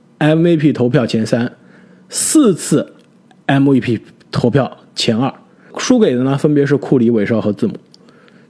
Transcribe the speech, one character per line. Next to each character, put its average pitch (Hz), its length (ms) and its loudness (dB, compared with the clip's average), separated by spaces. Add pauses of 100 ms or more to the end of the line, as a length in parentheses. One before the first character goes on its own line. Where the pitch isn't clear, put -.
(200)
M 156 220 2
V 170 140 2
P 151 160 2
投 120 160 -2
票 123 180 0
前 113 200 -2
三， 120 260 -2 (560)
四 247 480 0
次 - 380 -4 (540)
M 135 200 2
V 135 140 4
P 110 180 -4 (320)
投 - 180 0
票 123 280 -2 (180)
前 113 220 -2
二， 131 160 -4 (440)
输 254 220 0
给 175 160 2
的 123 80 -2
呢， 135 140 0
分 151 180 0
别 143 100 2
是 143 120 2
库 143 200 -2
里、 117 120 2
韦 110 160 0
少 107 160 -2
和 107 100 -2
字 104 160 -4
母。 90 60 -6 (760)